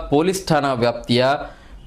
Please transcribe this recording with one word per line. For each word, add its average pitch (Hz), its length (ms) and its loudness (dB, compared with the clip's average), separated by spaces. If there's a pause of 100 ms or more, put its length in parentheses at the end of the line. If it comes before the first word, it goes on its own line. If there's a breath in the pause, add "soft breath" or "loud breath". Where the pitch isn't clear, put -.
ಪೊಲೀಸ್ 156 380 0
ಠಾಣಾ 143 260 2
ವ್ಯಾಪ್ತಿಯ 120 520 0 (600 loud breath)